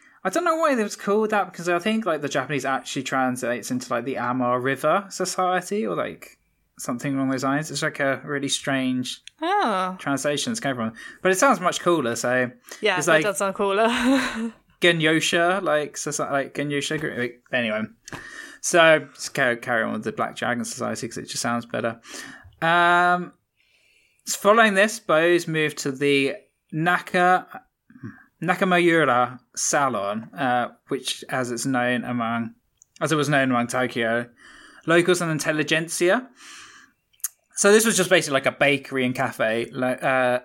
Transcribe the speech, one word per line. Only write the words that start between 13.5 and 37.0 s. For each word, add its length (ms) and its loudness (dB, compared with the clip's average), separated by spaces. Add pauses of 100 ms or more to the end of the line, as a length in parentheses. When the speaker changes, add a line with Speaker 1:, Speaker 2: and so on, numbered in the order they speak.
Speaker 2:
cooler. 320 2
<laughs> 920 -2
Speaker 1:
Genyosha, 800 2
like, 340 0
soci-, 360 -6
like, 220 -2
Genyosha 480 -4
group. 160 -6
Like, 340 -6
anyway. 300 0 (800)
So, 520 6
just 200 -12
ca-, 240 2
carry 260 -2
on 80 -4
with 140 -6
the 80 -4
Black 240 -4
Dragon 260 -2
Society, 460 -6
'cause 80 -14
it 100 -10
just 140 -8
sounds 240 -2
better. 340 -6 (640)
Um, 720 2 (920)
s-, 120 -6
following 360 6
this, 280 2
Bose 480 4
moved 300 0
to 120 -4
the 440 2 (360)
Naka-, 760 2 (960)
Nakamura 1000 2 (160)
Salon, 800 -2
uh, 360 0 (200)
which, 400 -6
as 220 -4
it's 140 -6
known 380 0
among, 500 -4 (460)
as 120 -2
it 40 2
was 140 0
known 220 2
among 160 0
Tokyo 600 -2 (580)
locals 360 2
and 100 -2
intelligentsia. 960 0 (1300)